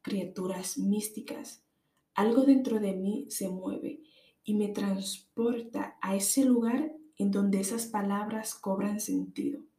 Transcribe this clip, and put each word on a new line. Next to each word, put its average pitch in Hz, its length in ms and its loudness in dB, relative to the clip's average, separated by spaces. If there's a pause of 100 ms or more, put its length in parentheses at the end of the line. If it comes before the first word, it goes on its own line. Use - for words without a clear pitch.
criaturas 185 760 -4
místicas, - 840 -4 (520)
algo 233 260 6
dentro 262 380 6
de 196 140 0
mí 196 360 -2
se - 180 -4
mueve - 540 -6 (420)
y 214 120 0
me 208 140 2
transporta 226 1300 -4
a 190 140 -2
ese 262 300 2
lugar 247 500 2 (220)
en 196 120 2
donde 196 300 2
esas 226 260 -4
palabras 208 720 -4
cobran 196 440 -2
sentido. - 640 -4 (180)